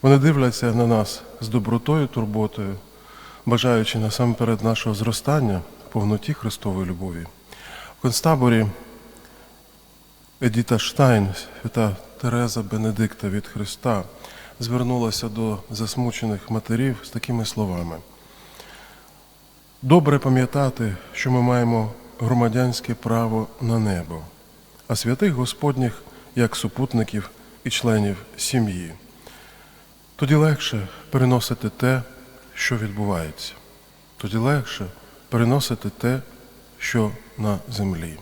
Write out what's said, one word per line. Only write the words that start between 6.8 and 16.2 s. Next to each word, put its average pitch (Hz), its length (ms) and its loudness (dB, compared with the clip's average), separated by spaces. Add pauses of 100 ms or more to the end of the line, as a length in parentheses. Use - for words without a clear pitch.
любові. 87 420 -8 (720)
В - 20 -12
концтаборі 123 640 4 (1800)
Едіта 117 380 2
Штайн, 113 480 4 (340)
свята 110 340 0 (260)
Тереза 120 400 -2
Бенедикта 107 680 -2
від 101 180 -4
Христа, 104 560 -4 (560)
звернулася 120 720 -2
до 110 280 -2 (120)
засмучених 110 800 -4